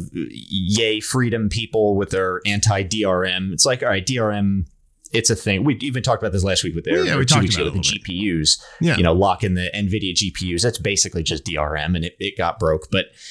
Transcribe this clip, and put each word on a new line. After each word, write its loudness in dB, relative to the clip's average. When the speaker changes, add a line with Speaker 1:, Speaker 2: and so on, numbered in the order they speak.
Speaker 1:
yay -2
freedom 0
people 2
with 0
their -2
anti-D 2
R 2
M. -2
It's 2
like, 0
all 0
right, 0
D -2
R 0
M, 2
it's 2
a 2
thing. 0
We 2
even -4
talked 0
about -2
this 2
last 2
week -4
with -6
the, 0
Speaker 2:
Well, 2
yeah, 0
Speaker 1:
or 2
Speaker 2:
we 2
Speaker 1:
two 4
Speaker 2:
talked 6
Speaker 1:
weeks 2
Speaker 2:
about 0
Speaker 1:
ago -6
Speaker 2:
it -2
a -2
Speaker 1:
with 0
the 0
Speaker 2:
little -4
bit. -20
Speaker 1:
G -6
P 0
Us. 0
Speaker 2:
Yeah. 2
Speaker 1:
You 4
know, 6
lock 2
in 2
the -2
nvidia -2
G 0
P -4
Us. 0
That's 0
basically -2
just -4
D -6
R -2
M, -2
and -4
it, -10
it -6
got -2
broke. 0
But, 0